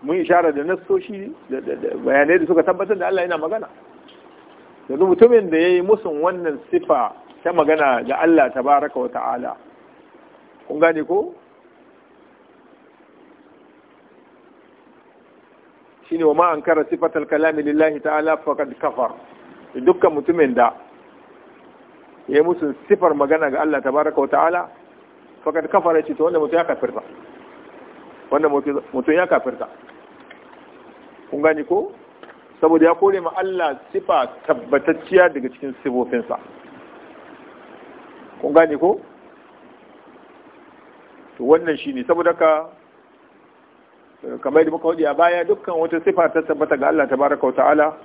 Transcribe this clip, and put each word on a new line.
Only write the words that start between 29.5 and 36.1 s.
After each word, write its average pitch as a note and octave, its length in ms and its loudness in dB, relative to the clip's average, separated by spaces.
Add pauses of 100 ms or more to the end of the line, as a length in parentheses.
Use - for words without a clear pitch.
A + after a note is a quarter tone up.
Kun C#3+ 120 -6
gane D#3 220 2
ko? G#3 280 -2 (680)
Saboda D#3+ 260 6
ya E3+ 80 4
kore G3 260 2
ma E3 160 -6
Allah F3+ 420 -4 (140)
sifa E3 340 0 (200)
tabbatacciya D3+ 840 2
daga C3 200 -8
cikin C3 340 -12
sifofinsa. B2 560 -4 (2000)